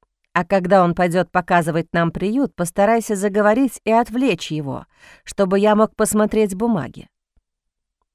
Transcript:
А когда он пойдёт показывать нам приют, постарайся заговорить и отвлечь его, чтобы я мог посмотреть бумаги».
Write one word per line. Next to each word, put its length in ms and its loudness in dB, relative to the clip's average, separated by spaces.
А 140 -2
когда 360 2
он 140 2
пойдёт 340 0
показывать 600 -2
нам 200 0
приют, 440 -4
постарайся 640 0
заговорить 640 0
и 80 -2
отвлечь 580 0
его, 360 -8
чтобы 340 0
я 160 4
мог 180 2
посмотреть 600 0
бумаги». 540 -6